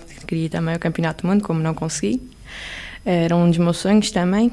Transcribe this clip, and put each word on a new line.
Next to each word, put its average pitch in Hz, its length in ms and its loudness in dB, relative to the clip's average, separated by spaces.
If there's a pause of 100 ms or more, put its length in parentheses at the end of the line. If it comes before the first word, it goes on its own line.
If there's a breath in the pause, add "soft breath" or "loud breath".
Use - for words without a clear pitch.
(260)
queria 165 240 -2
também 165 240 -2
o 170 40 -2
Campeonato 165 440 -2
do 175 60 0
Mundo, 202 160 4
como 165 160 -2
não 160 140 0
consegui. 196 460 -2 (840 loud breath)
Era 170 300 2
um 170 140 6
dos 170 100 4
meus 170 200 2
sonhos 208 320 4
também, 196 420 2